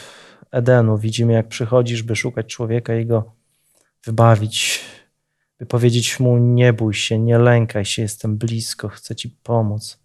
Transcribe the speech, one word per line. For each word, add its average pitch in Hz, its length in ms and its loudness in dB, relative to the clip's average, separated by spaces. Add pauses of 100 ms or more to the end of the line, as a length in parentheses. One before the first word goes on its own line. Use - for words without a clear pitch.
(500)
Edenu 120 480 2
widzimy, 113 340 0
jak 113 160 0
przychodzisz, 120 540 -2
by 113 140 -4
szukać 123 300 -6
człowieka 117 480 -6
i 113 120 -4
go 113 260 -2 (720)
wybawić, 113 800 2 (760)
by 120 80 -16
powiedzieć 120 540 0
mu: 123 180 2
„Nie 120 340 4
bój 110 220 -2
się, - 240 -4
nie 117 200 2
lękaj 117 460 2
się, - 180 -6
jestem 107 340 -6
blisko, 113 520 -8
chcę - 280 -14
Ci - 140 -14
pomóc, 110 760 -4